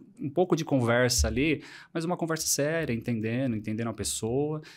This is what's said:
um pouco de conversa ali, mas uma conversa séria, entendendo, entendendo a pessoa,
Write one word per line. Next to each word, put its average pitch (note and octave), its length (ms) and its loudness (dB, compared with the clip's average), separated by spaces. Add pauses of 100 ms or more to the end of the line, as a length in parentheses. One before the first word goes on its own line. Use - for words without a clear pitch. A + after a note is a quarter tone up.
(200)
um D3+ 80 -4
pouco F3 260 2
de D#3+ 120 -2
conversa A#2+ 640 4
ali, C3+ 360 0 (300)
mas E3 100 -2
uma E3 140 -2
conversa D#3+ 280 -2
séria, D3+ 460 0
entendendo, A#2 640 -2
entendendo A2 320 -4
a A2 60 -6
pessoa, C3+ 680 -2 (160)